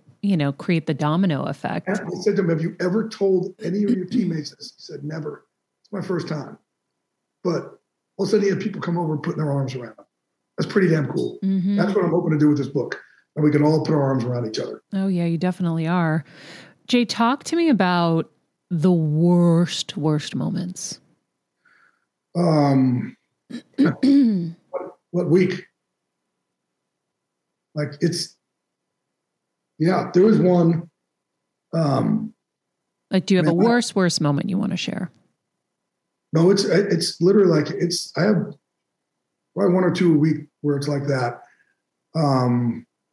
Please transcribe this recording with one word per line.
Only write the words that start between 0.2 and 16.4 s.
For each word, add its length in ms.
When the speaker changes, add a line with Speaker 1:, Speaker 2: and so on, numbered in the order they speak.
Speaker 1:
you 160
know, 160
create 340
the 80
domino 500
effect. 440
Speaker 2:
And 100
I 120
said 160
to 60
him, 80
"Have 100
you 200
ever 280
told 460
any 200
of 60
your 160
teammates 480
this?" 220
He 60
said, 220
"Never." 420
My 80
first 280
time. 300
But 360
all 80
of 40
a 20
sudden, 160
you 80
have 80
people 180
come 180
over 160
and 80
putting 200
their 100
arms 220
around 240
him. 60
That's 120
pretty 180
damn 200
cool. 340
Speaker 1:
Mm-hmm. 340
Speaker 2:
That's 180
what 100
I'm 60
hoping 220
to 60
do 100
with 100
this 100
book. 320
And 80
we 60
can 120
all 220
put 100
our 80
arms 220
around 220
each 120
other. 240
Speaker 1:
Oh, 140
yeah, 180
you 140
definitely 480
are. 380